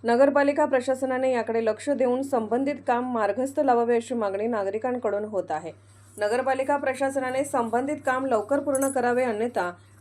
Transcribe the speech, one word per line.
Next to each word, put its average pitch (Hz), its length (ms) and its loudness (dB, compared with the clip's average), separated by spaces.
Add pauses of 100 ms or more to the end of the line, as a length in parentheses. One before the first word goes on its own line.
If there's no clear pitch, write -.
नगरपालिका 277 600 4
प्रशासनाने 262 680 0
याकडे 226 320 0
लक्ष 220 240 -2
देऊन 254 320 2
संबंधित 262 540 0 (120)
काम 247 260 0
मार्गस्थ 240 460 0
लावावे 240 360 4
अशी 233 180 -2
मागणी 208 340 -2
नागरिकांकडून 214 800 -2
होत 202 240 -4
आहे. 156 220 -6 (460)
नगरपालिका 262 600 0
प्रशासनाने 269 680 -2
संबंधित 254 640 -2
काम 262 200 0
लवकर 247 340 0
पूर्ण 277 300 0
करावे, 247 340 0
अन्यथा 220 480 -2 (300)